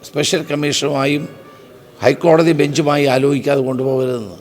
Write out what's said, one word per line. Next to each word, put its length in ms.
സ്പെഷ്യൽ 420
കമ്മീഷനുമായും 720
ഹൈക്കോടതി 560
ബെഞ്ചുമായി 460
ആലോചിക്കാതെ 520
കൊണ്ടുപോകരുതെന്ന്. 720